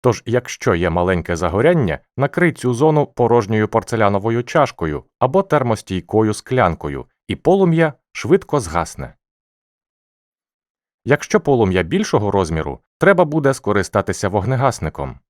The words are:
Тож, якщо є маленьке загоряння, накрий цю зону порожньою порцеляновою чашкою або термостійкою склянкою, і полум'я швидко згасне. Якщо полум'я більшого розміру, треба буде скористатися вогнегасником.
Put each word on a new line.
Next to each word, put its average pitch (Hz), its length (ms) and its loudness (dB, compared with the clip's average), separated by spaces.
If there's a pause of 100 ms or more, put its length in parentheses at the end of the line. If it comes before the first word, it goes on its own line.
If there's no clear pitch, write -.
Тож, 120 240 0
якщо 117 500 -2
є 85 140 0
маленьке 87 460 0
загоряння, 92 640 0 (180)
накрий 151 340 0
цю 123 220 -4
зону 151 320 2
порожньою 110 600 0
порцеляновою 110 760 -2
чашкою 85 600 -2 (160)
або 135 240 2
термостійкою 110 920 0
склянкою, 80 720 -2 (220)
і 95 80 -4
полум'я 165 580 2 (180)
швидко 151 480 0
згасне. 82 540 -6 (1900)
Якщо 147 360 0
полум'я 98 420 2
більшого 104 480 0
розміру, 80 480 -2 (180)
треба 180 280 4
буде 143 280 0
скористатися 101 760 -2
вогнегасником. 98 920 -4 (100)